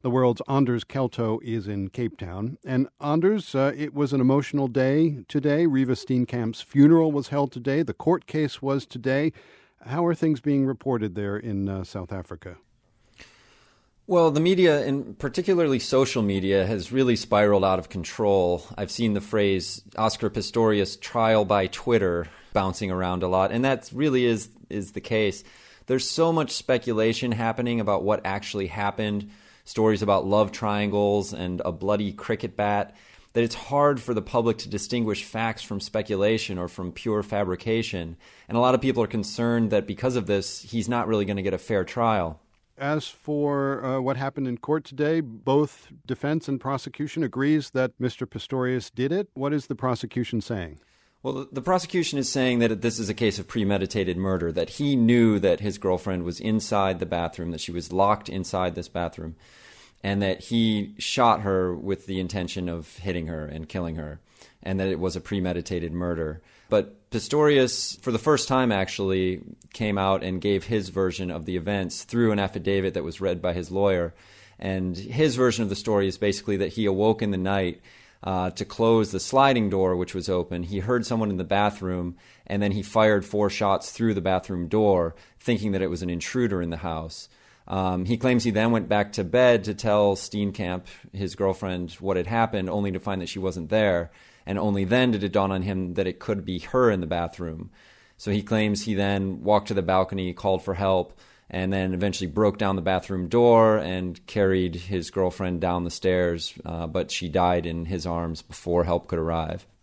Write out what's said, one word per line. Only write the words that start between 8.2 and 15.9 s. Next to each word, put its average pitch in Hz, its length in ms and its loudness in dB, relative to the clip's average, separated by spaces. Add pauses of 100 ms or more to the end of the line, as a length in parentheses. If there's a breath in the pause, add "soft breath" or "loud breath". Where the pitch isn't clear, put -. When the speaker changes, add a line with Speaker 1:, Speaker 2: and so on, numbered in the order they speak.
Speaker 1:
case 156 340 -4
was 135 240 -2
today. 135 480 0 (540 loud breath)
How 160 180 -2
are 170 80 2
things 156 260 0
being 139 280 2
reported 110 480 -2
there 101 200 -2
in, 101 320 -4
uh, 95 160 -4
South 95 300 -10
Africa? 90 440 -12 (1500 soft breath)
Speaker 2:
Well, 170 260 6
the 147 80 2
media, 170 460 4
and 139 320 -4
particularly 160 640 2
social 131 420 2